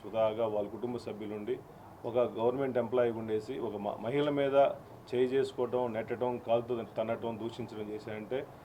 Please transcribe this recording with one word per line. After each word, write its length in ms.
స్వతహాగా 460
వాళ్ళ 220
కుటుంబ 280
సభ్యులుండి 580
ఒక 120
గవర్నమెంట్ 600
ఎంప్లాయీ 340
ఉండేసి 480
ఒక 160
మ-, 300
మహిళ 240
మీద 260
చేయి 180
చేసుకోవటం, 680
నెట్టడం, 440
కాలుతో 260
తన్నటం, 440
దూషించడం 520
చేశారంటే 460